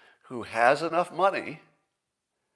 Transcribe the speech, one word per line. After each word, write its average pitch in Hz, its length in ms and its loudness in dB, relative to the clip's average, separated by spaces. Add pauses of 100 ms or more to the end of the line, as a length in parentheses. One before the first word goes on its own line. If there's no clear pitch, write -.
(300)
who 120 140 -10
has 120 380 2
enough 165 300 -2
money 156 480 -2 (960)